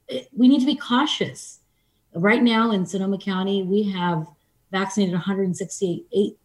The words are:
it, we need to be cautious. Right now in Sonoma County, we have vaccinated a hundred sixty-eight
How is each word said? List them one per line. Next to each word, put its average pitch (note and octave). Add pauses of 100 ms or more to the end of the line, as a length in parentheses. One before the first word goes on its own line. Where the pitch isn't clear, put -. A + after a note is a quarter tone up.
it, -
we B3+
need C#4
to C4
be D4
cautious. - (540)
Right G3+
now A3+
in F#3
Sonoma F#3+
County, G3
we G3+
have F3 (440)
vaccinated F#3+
a F3+
hundred F#3+
sixty-eight -